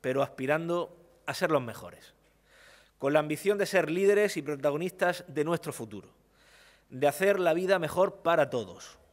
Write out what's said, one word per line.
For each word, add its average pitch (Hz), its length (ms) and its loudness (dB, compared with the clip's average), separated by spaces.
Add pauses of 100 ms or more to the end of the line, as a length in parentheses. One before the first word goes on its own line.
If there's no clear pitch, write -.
pero 127 220 0
aspirando 160 720 -2 (300)
a 143 80 -6
ser 170 160 -2
los 143 120 2
mejores. 104 520 -16 (840)
Con 139 140 -2
la 151 80 6
ambición 151 380 -2
de 190 80 0
ser 170 240 2
líderes 196 460 2
y 160 60 -6
protagonistas 151 880 -2
de 147 160 -2
nuestro 160 280 -2
futuro, 107 360 -12 (800)
de 127 180 -2
hacer 190 320 2
la 170 140 2
vida 185 260 2
mejor 175 440 0
para 160 260 4
todos 107 500 -8 (140)